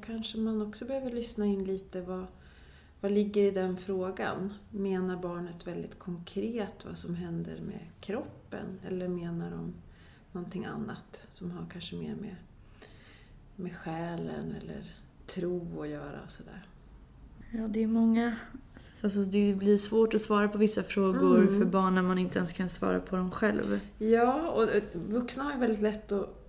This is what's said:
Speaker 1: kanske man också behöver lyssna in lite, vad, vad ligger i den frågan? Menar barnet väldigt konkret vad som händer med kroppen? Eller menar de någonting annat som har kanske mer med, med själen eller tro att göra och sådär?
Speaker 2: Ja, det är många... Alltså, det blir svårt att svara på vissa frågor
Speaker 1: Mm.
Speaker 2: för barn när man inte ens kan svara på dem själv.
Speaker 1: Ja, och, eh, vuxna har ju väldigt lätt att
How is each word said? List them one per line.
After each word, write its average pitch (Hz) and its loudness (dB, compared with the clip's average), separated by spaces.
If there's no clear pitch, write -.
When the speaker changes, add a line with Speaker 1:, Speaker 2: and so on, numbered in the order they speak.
Speaker 1:
kanske 226 -6
man 220 2
också 214 -4
behöver 262 -2
lyssna 233 -2
in 196 2
lite, 190 -4
vad, 185 -6
vad 202 2
ligger 208 4
i 202 6
den 185 0
frågan? 190 -2
Menar 190 0
barnet 175 -8
väldigt 170 -8
konkret 196 -6
vad 170 -10
som 170 -6
händer 170 -6
med - -8
kroppen? 190 -8
Eller 180 -4
menar 170 -4
de 165 -8
någonting 175 -8
annat - -10
som 175 -10
har 170 -8
kanske 175 -10
mer 165 -6
med, - -10
med 180 -8
själen 165 -6
eller 156 -10
tro 175 -4
att 151 -6
göra 143 -10
och 151 -16
sådär? - -16
Speaker 2:
Ja, 220 -4
det 214 0
är 220 2
många... 226 6
Alltså, 202 2
det 202 4
blir 202 6
svårt 220 4
att 214 4
svara 208 4
på 208 -4
vissa 208 4
frågor 190 6
Speaker 1:
Mm. 196 6
Speaker 2:
för 202 6
barn 185 4
när 185 6
man 185 2
inte 180 0
ens 175 0
kan 185 -2
svara 185 0
på 180 -4
dem 185 0
själv. 208 2
Speaker 1:
Ja, 240 4
och, 220 4
eh, 208 4
vuxna 240 -4
har 294 -2
ju 254 -4
väldigt 226 2
lätt 214 -2
att 196 -2